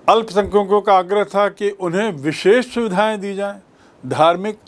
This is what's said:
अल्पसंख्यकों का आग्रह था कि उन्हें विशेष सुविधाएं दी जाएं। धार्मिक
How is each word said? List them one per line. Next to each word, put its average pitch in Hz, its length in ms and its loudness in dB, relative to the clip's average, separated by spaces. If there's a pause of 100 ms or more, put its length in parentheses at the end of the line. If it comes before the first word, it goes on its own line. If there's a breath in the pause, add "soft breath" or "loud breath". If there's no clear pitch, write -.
अल्पसंख्यकों 202 720 2
का 196 140 2
आग्रह 190 300 2
था 202 240 0
कि 202 220 -4
उन्हें 190 420 -4
विशेष 180 640 0
सुविधाएं 214 460 -2
दी 196 140 -8
जाएं। 202 240 -8 (460 soft breath)
धार्मिक 170 640 0